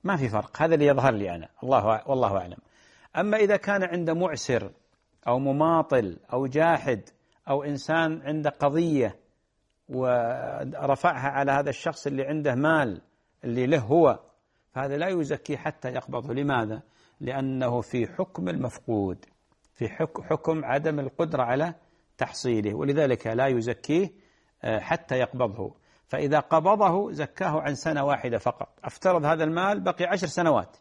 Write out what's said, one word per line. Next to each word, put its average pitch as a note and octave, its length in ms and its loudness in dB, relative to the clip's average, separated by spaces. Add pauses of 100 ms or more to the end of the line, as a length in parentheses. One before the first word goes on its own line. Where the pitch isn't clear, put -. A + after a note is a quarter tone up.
ما F#3+ 120 0
في C3+ 120 0
فرق، G#2+ 340 -2
هذا E3 120 6
اللي D3 120 6
يظهر C3+ 260 6
لي G2+ 220 -2
أنا، E2 140 -12 (140)
الله A2 360 4
أع-، G#2 100 -10
والله B2 280 2
أعلم. F2+ 200 -6 (600)
أما G#3 200 0
إذا G#3 200 4
كان G3 260 0
عند F3 280 -2
معسر D3+ 600 -2 (580)
أو B2 100 2
مماطل C#3 800 2 (160)
أو C3+ 140 0
جاحد C#3+ 540 2 (480)
أو C#3+ 160 -2
إنسان D#3 580 -2
عنده D3 280 -2
قضية C#3+ 680 0 (720)
ورفعها B2+ 1400 0
على C#3 240 0
هذا C#3+ 180 2
الشخص - 360 -6
اللي C3+ 200 -2
عنده D3 280 -2
مال C#3 460 2 (440)
اللي B2 220 -2
له D3+ 120 4
هو، C3+ 420 4 (520)
فهذا C#3 240 -4
لا E3 120 -2
يزكي D3+ 480 -4
حتى - 320 -8
يقبضه. B2+ 460 -8
لماذا؟ C3 480 -2 (380)
لأنه C3 600 -2
في A#2 260 -2
حكم F#3 420 -6
المفقود، A2+ 760 -4 (500)
في A#2 140 -6
حك-، - 320 -6
حكم D#3+ 440 -2
عدم D3 360 -2
القدرة C#3+ 420 -2
على C#3 320 0 (440)
تحصيله، A2 560 0
ولذلك C#3 520 0
لا A#2 200 0
يزكيه، C3 640 0 (540)
آه، A2 140 0
حتى D#3+ 400 -2
يقبضه. A2+ 560 -2 (340)
فإذا C#3+ 320 0
قبضه G3 720 2
زكاه D#3 480 -4
عن C#3+ 140 -4
سنة D3 300 -2
واحدة B2+ 340 0
فقط. - 300 -4 (160)
افترض F3+ 400 0
هذا D#3+ 200 2
المال F#3 360 0
بقي F3+ 240 -2
عشر F3+ 220 0
سنوات D3+ 540 2